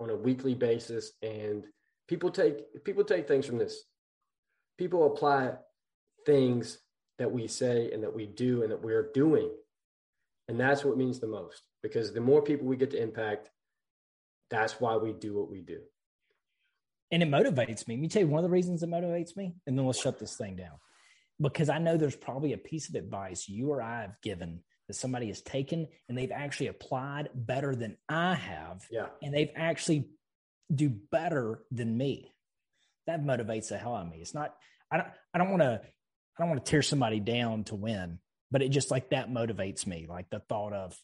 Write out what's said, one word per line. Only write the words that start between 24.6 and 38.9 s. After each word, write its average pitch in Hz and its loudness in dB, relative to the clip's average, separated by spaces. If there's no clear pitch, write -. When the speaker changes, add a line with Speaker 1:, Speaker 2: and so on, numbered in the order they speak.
Speaker 2:
that 101 -10
somebody 123 -4
has 95 -8
taken 151 -4
and 123 -6
they've 127 -4
actually 139 -6
applied 139 -6
better 131 -2
than 113 -6
I 170 2
have. 90 -10
Speaker 1:
Yeah. 110 -4
Speaker 2:
And 143 -6
they've 147 2
actually 156 0
do 143 4
better 123 0
than 113 -2
me. 131 -2
That 160 -2
motivates 117 0
the 101 -4
hell 117 -4
out 98 -6
of 82 -10
me. 80 -16
It's - -14
not, 151 -6
I 160 2
don't, - -2
I 175 0
don't 185 4
wanna, 139 4
I - -10
don't 170 2
wanna 139 2
tear 147 4
somebody 113 2
down 113 0
to - -8
win, 98 -4
but 135 4
it 131 2
just, 139 2